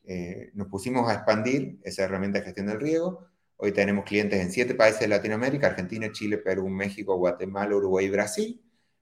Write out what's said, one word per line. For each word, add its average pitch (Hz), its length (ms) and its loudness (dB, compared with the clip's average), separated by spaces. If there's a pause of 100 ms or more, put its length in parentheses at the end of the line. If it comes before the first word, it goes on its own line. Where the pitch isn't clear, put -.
Eh, 92 500 -10
nos 98 140 -8
pusimos 117 420 0
a 104 40 2
expandir 113 680 0
esa 95 220 -2
herramienta 98 340 -2
de 95 80 -4
gestión 98 220 -6
del 104 120 -4
riego, 165 480 -2 (320)
hoy 101 120 0
tenemos 101 320 2
clientes 104 360 2
en 90 120 -2
siete 123 220 0
países 110 260 6
de 110 80 2
Latinoamérica: 107 580 2
Argentina, 104 460 -2
Chile, 104 260 -4
Perú, 95 300 -2
México, 98 480 -2
Guatemala, 95 600 0
Uruguay 98 300 4
y 98 40 -2
Brasil. 107 520 0 (400)